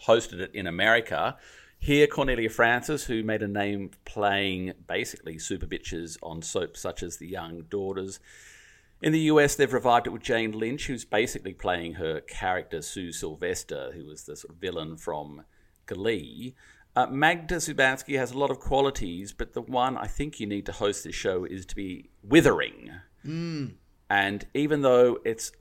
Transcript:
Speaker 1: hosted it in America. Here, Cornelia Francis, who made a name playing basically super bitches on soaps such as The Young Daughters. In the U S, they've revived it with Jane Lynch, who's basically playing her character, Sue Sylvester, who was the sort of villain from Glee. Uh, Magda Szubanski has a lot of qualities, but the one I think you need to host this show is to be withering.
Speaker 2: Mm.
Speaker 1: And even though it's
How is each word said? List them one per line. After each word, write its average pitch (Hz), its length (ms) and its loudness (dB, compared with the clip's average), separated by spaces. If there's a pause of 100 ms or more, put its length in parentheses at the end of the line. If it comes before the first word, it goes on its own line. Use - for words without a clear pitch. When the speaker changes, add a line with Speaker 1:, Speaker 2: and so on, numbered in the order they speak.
Speaker 1:
hosted 113 320 4
it 95 160 -6
in 95 100 -6
America. 104 720 2 (400)
Here, 143 300 6
Cornelia 127 420 0
Francis, 120 560 2
who 113 180 -2
made 107 200 0
a 104 40 0
name 101 440 -2 (120)
playing 98 720 0 (140)
basically 87 500 -6
super 90 300 -6
bitches 85 560 -8
on 82 180 -10
soaps - 400 -4
such 92 220 -8
as 87 140 -8
The 82 100 -14
Young 85 420 -10
Daughters. 95 500 -6 (840)
In 156 120 2
the 160 80 4
U 151 180 6
S, 143 160 6
they've 131 160 2
revived 120 360 4
it - 20 -4
with 113 120 -8
Jane 113 300 0
Lynch, 113 360 -4
who's 123 180 -6
basically 104 480 0
playing 85 400 -2
her 80 260 -4
character, 92 640 -4
Sue 87 320 -8
Sylvester, 78 800 -6
who 80 100 -14
was 76 220 -18
the 73 100 -12
sort - 180 -18
of 80 60 -20
villain 82 380 -6
from 76 480 -8 (400)
Glee. 101 680 -6 (440)
Uh, 127 100 4
Magda 160 540 2
Szubanski 139 560 0
has 123 140 -2
a 131 60 -10
lot 139 140 2
of 131 80 -6
qualities, 107 720 0
but - 220 -8
the 120 80 -6
one 127 360 0
I - 100 -6
think 147 340 -6
you 104 60 -4
need 101 180 -4
to 98 80 -8
host 101 320 0
this 80 100 -10
show 92 300 -2
is 92 220 -10
to - 100 -8
be 92 320 -8 (140)
withering. 80 680 4 (340)
Speaker 2:
Mm. 156 500 -6 (340)
Speaker 1:
And 101 440 0
even 147 280 0
though 123 420 8
it's - 380 -4